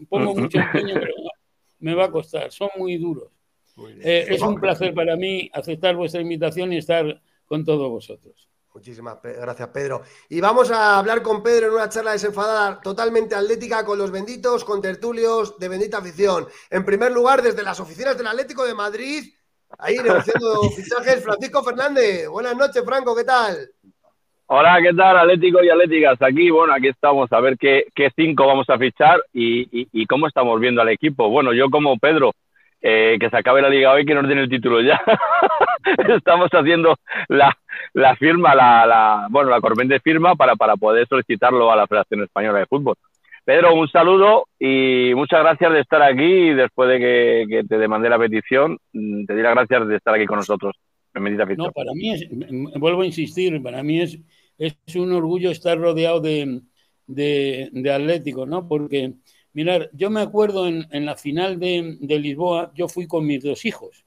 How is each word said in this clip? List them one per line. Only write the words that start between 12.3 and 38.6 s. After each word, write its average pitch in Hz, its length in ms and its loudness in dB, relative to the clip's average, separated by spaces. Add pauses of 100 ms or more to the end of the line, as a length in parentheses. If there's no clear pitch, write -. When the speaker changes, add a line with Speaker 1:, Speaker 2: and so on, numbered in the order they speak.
Speaker 2:
totalmente 226 540 -4
atlética, 220 500 -4
con 202 120 -4
los 196 140 -6
benditos, 233 540 -6
con 202 160 -4
tertulios 226 800 -4
de 180 100 -8
Bendita 202 300 -6
Afición. 180 480 -2 (220)
En 190 160 -4
primer 202 260 0
lugar, 254 300 2
desde 214 220 -2
las 185 160 -8
oficinas 190 380 -8
del 240 100 -8
Atlético 254 380 -6
de 233 80 -6
Madrid, 220 520 -8 (520)
ahí 220 200 -4
negociando 226 640 0
<laughs> 208 140 -2
fichajes, 240 480 -2
Francisco 233 400 -4
Fernández. 240 640 -2
Buenas 233 280 -6
noches, 269 280 -2
Franco, 247 320 -2
¿qué 233 80 -2
tal? 214 460 -2 (800)
Speaker 3:
Hola, 160 340 6
¿qué 175 120 4
tal, 185 240 6
atléticos 180 460 6
y 175 60 6
atléticas? 160 520 4
Aquí, 147 300 4
bueno, 160 220 4
aquí 135 140 0
estamos 139 460 0
a 117 60 4
ver 127 180 2
qué, 139 380 2
qué 139 200 0
cinco 156 300 2
vamos 135 240 2
a 131 80 2
fichar 151 460 2 (100)
y, 120 480 -2
y, 127 100 -10
y 113 140 -2
cómo 139 220 0
estamos 123 320 0
viendo 120 220 0
al 113 80 2
equipo. 127 400 0
Bueno, 131 220 2
yo 131 200 2
como 143 260 0
Pedro, 143 360 2 (460)
eh, 110 400 2
que 113 120 -2
se 120 60 -2
acabe 127 260 2
la 139 60 2
liga 135 220 4
hoy, 143 140 4
que 151 80 0
nos 143 140 0
den 143 100 0
el 135 100 -2
título 120 340 0
ya. 135 200 2
<laughs> 254 1120 0
Estamos 175 360 2
haciendo 165 440 2 (320)
la, 139 300 4 (360)
la 131 220 4
firma, 160 380 4
la, 123 320 8